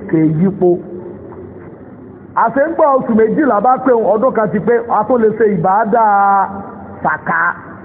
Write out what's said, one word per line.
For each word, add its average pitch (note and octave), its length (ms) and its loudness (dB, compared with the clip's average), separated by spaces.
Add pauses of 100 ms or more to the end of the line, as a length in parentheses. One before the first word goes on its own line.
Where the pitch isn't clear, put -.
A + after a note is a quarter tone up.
Kè E3 140 -2 (140)
yípo. F3+ 460 2 (1500)
Àṣẹ A#3 320 0
ń E4 100 -2
gbọ́ D#4 180 4
oṣù C4 220 0
méjìlá A3 460 2
bá B3+ 180 4
pé C4 140 2
ọdún G3+ 400 2
kan G#3+ 180 0
ti G#3 100 -2
pé, A#3+ 140 0 (120)
a G#3 180 0
tó B3 120 2
lè A3 120 4
ṣe A3 180 0
ìbáadà G3+ 580 2 (960)
sàká. E3 540 -2 (300)